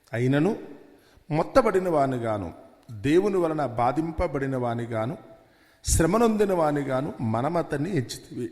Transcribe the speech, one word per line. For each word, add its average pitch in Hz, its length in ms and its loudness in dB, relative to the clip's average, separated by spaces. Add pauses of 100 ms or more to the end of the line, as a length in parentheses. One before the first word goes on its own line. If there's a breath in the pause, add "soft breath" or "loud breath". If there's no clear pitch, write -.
(120)
అయినను 135 440 2 (760 loud breath)
మొత్తబడిన 185 580 2
వానిగాను, 117 680 0 (360)
దేవుని 165 460 2
వలన 156 300 0
బాధింపబడిన 135 880 -2
వానిగాను, 120 640 -4 (680 soft breath)
శ్రమనొందిన 202 640 4
వానిగాను 147 680 0
మనమతన్ని 147 720 -2
ఎంచితివి. 123 600 -6